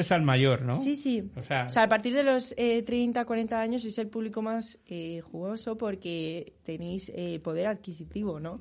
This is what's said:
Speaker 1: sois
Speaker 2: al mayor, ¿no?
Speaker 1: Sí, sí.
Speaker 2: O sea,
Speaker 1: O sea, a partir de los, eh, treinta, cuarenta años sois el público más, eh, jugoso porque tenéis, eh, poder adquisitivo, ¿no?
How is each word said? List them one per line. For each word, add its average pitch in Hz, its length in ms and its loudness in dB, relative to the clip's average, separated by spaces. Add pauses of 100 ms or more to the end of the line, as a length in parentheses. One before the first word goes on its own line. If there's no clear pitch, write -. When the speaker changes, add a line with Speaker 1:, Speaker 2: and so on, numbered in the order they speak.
Speaker 1:
sois - 60 0
Speaker 2:
al 170 120 6
mayor, 131 380 6
¿no? 123 140 0
Speaker 1:
Sí, 277 200 0
sí. 254 280 0 (140)
Speaker 2:
O 127 40 -6
sea, 127 240 0
Speaker 1:
O 123 40 -6
sea, 220 140 6
a 214 60 6
partir 220 240 2
de 285 100 4
los, 254 340 2
eh, 240 260 2
treinta, 240 420 2
cuarenta 226 360 0
años 233 200 0
sois 220 160 -6
el 220 120 -2
público 220 340 -4
más, 226 420 -2
eh, 170 360 -6
jugoso 214 560 -6
porque 175 760 -4 (100)
tenéis, 175 520 -6
eh, 175 240 -4
poder 165 260 -2
adquisitivo, 185 760 -4
¿no? 170 200 -8